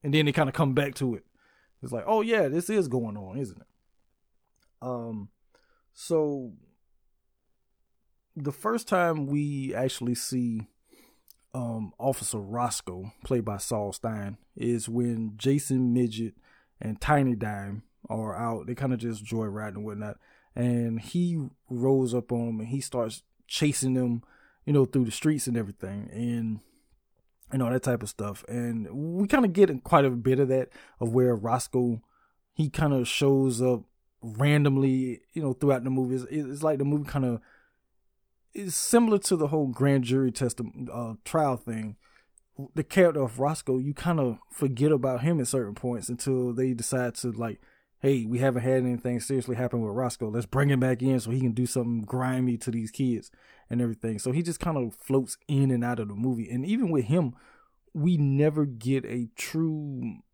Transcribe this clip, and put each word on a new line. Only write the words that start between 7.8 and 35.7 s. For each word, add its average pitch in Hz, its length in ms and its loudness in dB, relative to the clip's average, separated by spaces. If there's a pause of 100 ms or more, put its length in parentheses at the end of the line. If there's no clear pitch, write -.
the 143 160 -6
first 226 360 -4
time 165 400 2
we 143 480 -2
actually 123 400 -2
see, 117 520 -4 (840)
um, 117 460 -6
Officer 131 400 -2
Roscoe, 101 720 -6 (120)
played 123 200 0
by 101 140 -4
Saul 104 340 -4
Stein, 110 460 -8 (180)
is 120 320 -2
when 113 500 -2
Jason 131 560 2
Midget 113 400 0 (460)
and 110 200 -6
Tiny 139 360 2
Dime 101 480 -6 (260)
are 110 260 -4
out. 113 300 -4
They 117 80 -6
kinda 127 240 -2
just 110 260 -6
joyriding 107 520 -4
and 107 100 -8
whatnot. 104 320 -10 (380)
And 120 440 0
he 170 500 -2 (200)
rolls 131 440 2
up 123 180 -2
on 117 180 -2
him 110 120 -4
and 113 80 -8
he 135 120 -4
starts 117 420 -6 (240)
chasing 135 460 0
them, 120 300 0 (420)
you 151 80 2
know, 139 120 8
through 127 200 2
the 110 60 -4
streets 151 340 0
and 120 120 0
everything, 101 540 -6
and, 113 500 -2 (920)
you 135 80 0
know, 120 100 0
that 127 140 0
type 120 180 0
of 110 80 -8
stuff. 101 380 -8
And 117 420 -4 (280)
we 196 100 2
kinda 247 220 4
get 170 340 4
quite 143 220 6
a 131 40 4
bit 127 300 2
of 139 80 4
that, 131 220 2 (300)
of 117 140 -2
where 123 220 6
Roscoe, 113 680 0 (520)
he 156 160 0
kinda 143 360 2
shows 135 560 2
up 127 220 2 (380)
randomly, 135 960 2 (140)
you 165 80 -4
know, 139 100 -2
throughout 131 320 2